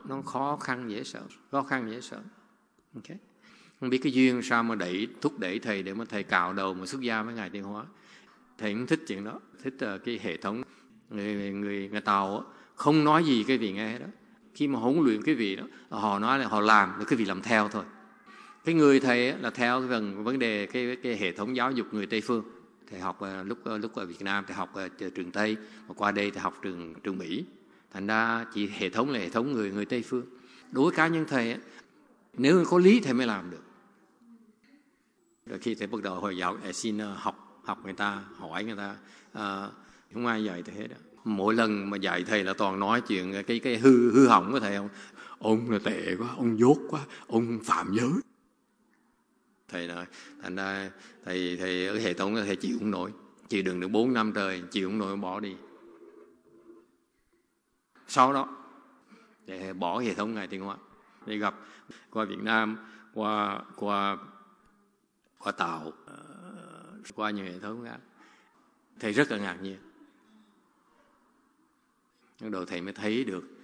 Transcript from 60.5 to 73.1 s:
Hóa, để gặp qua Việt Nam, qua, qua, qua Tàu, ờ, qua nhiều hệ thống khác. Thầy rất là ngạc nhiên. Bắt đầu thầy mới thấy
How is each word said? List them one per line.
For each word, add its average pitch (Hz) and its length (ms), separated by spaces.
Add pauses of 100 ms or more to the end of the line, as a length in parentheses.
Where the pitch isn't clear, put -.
Hóa, 98 160 (500)
để 107 100
gặp 104 180 (560)
qua 110 140
Việt 98 180
Nam, 110 340 (380)
qua, 104 500 (120)
qua, 101 400 (1200)
qua 101 140
Tàu, 82 400 (140)
ờ, - 100 (1000)
qua 107 160
nhiều 101 140
hệ 92 140
thống 107 260
khác. 117 140 (1040)
Thầy 110 120
rất 139 180
là 110 80
ngạc 92 240
nhiên. 95 160 (2500)
Bắt 110 100
đầu 95 140
thầy 87 160
mới 95 120
thấy 107 320